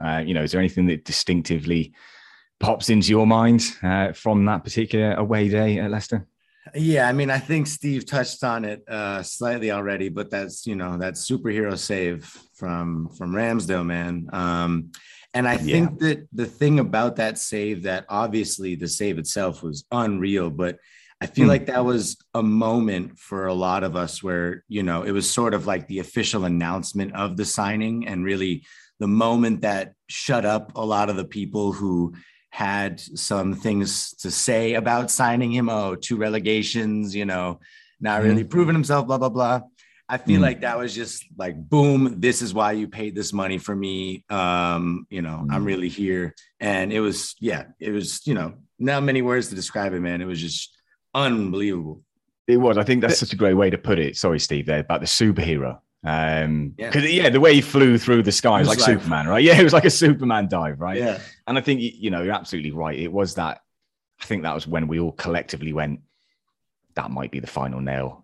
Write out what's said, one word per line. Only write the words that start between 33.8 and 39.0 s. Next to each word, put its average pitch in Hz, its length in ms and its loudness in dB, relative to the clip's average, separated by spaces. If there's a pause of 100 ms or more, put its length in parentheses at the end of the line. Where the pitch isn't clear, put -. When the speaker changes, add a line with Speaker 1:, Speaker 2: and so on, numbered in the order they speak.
Speaker 2:
to 92 100 -8
say 113 440 0
about 120 360 0
signing 120 420 2
him. 123 160 0
"Oh, 104 280 -2
two 117 200 -4
relegations, 107 1000 -2
you 101 120 -4
know, 90 340 -4 (400)
not 107 220 0
really 107 200 4
Speaker 1:
Mm-hmm. - 60 -8
Speaker 2:
proving 165 260 2
himself, 143 320 2